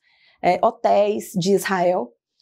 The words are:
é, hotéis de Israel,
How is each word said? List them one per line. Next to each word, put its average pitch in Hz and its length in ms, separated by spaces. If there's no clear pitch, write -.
é, 175 200
hotéis 208 720
de 185 180
Israel, 185 600